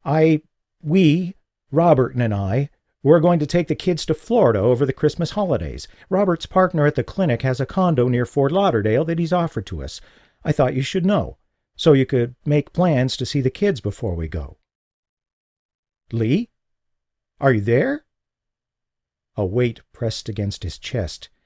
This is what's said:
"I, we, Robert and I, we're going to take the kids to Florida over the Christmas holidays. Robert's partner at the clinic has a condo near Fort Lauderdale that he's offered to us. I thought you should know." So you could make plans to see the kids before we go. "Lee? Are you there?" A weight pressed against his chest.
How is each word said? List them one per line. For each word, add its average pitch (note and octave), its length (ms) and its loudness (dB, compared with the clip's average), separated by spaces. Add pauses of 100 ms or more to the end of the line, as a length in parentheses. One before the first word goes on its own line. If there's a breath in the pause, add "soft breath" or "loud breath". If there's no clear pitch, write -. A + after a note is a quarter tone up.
"I, D#3 380 2 (400)
we, E3+ 540 2 (360)
Robert C3+ 440 2
and A#2+ 180 0
I, G2+ 380 -2 (320)
we're D#3 160 6
going F3 200 2
to D3 60 0
take D#3+ 220 -2
the D#3 80 -2
kids - 320 -4
to D#3 80 0
Florida D3+ 440 2
over B2 280 2
the B2 40 -2
Christmas D#3 400 -2
holidays. G#2+ 560 -4 (220 soft breath)
Robert's F#3 380 0
partner F3 400 2
at C#3+ 80 0
the B2 80 -2
clinic D3 400 -2
has C3 160 -2
a C3 80 -2
condo D#3+ 400 0
near B2 180 0
Fort C#3 260 0
Lauderdale C#3+ 540 2
that E3 140 -4
he's E3+ 120 -2
offered E3+ 360 -2
to D2+ 160 -10
us. - 180 -12 (420 soft breath)
I D#3+ 80 -2
thought C3+ 220 2
you C3 80 -2
should E3+ 240 -4
know." E3 320 -2 (420)
So D#3+ 140 6
you C3+ 120 4
could B2 380 -2
make D3 300 0
plans C#3+ 420 2
to B2+ 100 -6
see C#3+ 140 -4
the C3 100 0
kids F3+ 300 -2
before G2+ 340 -6
we E2 140 -4
go. D#2 300 -10 (1500)
"Lee? A#2 380 0 (880)
Are C#3 140 4
you G#2+ 80 2
there?" D3+ 420 0 (1300)
A G#2 80 -2
weight A#2 340 -2 (140)
pressed - 340 -6
against G2+ 360 -6
his F2 140 -8
chest. - 520 -8 (160)